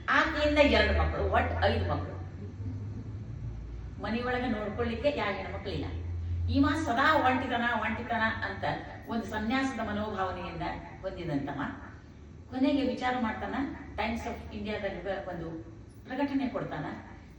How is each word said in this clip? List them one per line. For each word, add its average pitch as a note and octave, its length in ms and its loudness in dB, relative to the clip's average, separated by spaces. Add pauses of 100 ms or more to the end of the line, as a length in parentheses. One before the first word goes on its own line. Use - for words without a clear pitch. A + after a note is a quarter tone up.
ಆಕೆಯಿಂದ D4 500 4
ಎರಡು - 400 8
ಮಕ್ಕಳು, - 260 2
ಒಟ್ಟು A3+ 400 2
ಐದು G3+ 240 4
ಮಕ್ಕಳು. G3 240 -2 (1900)
ಮನೆಯೊಳಗೆ B3 440 0
ನೋಡ್ಕೊಳ್ಳಿಕ್ಕೆ A3+ 680 0
ಯಾವ G#3 160 0
ಹೆಣ್ಮಕ್ಳಿಲ್ಲ. F#3+ 520 -4 (680)
ಇವ C#4 180 6 (160)
ಸದಾ C4+ 440 6
ಒಂಟಿತನ, B3 360 2 (160)
ಒಂಟಿತನ A3+ 420 0 (220)
ಅಂತ F#3+ 200 -4 (440)
ಒಂದು A3 160 -2
ಸನ್ಯಾಸದ A#3 560 0
ಮನೋಭಾವನೆಯನ್ನ F#3+ 840 -2 (400)
ಹೊಂದಿದಂತವ. C#3+ 580 -2 (880)
ಕೊನೆಗೆ C4+ 360 4
ವಿಚಾರ B3 340 0
ಮಾಡ್ತಾನ, G3+ 340 -2 (420)
Times A3+ 240 0
of - 360 -6
ಇಂಡಿಯಾದಲ್ಲಿ G3+ 480 -4
ಒಂದು F3+ 460 -4 (580)
ಪ್ರಕಟಣೆ C4+ 400 0
ಕೊಡ್ತಾನ, E3+ 360 -4 (540)